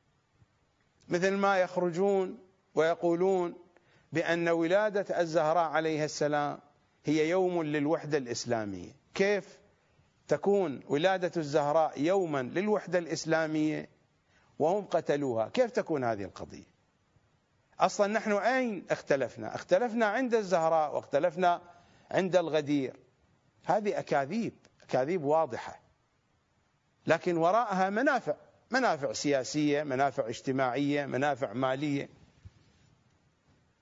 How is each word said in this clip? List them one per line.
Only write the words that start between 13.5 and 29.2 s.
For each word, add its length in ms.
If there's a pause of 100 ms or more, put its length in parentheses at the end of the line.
وهم 260
قتلوها؟ 640
كيف 220
تكون 340
هذه 200
القضية؟ 420 (1120)
أصلا 260
نحن 260
أين 580
اختلفنا؟ 640
اختلفنا 520
عند 280
الزهراء 600
واختلفنا 840 (340)
عند 260
الغدير. 600 (680)
هذه 340
أكاذيب، 540 (300)
أكاذيب 420
واضحة، 560 (1300)
لكن 300
وراءها 540
منافع، 440 (360)
منافع 420
سياسية، 680